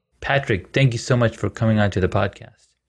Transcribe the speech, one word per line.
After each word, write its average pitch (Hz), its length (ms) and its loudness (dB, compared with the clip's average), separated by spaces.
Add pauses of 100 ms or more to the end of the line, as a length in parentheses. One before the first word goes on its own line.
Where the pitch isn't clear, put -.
(220)
Patrick, 135 500 -2
thank 135 220 2
you 117 40 -6
so - 160 -2
much 117 220 0
for 104 140 -6
coming 110 280 0
on 104 120 2
to 95 100 -2
the 90 80 2
podcast. - 600 -6 (200)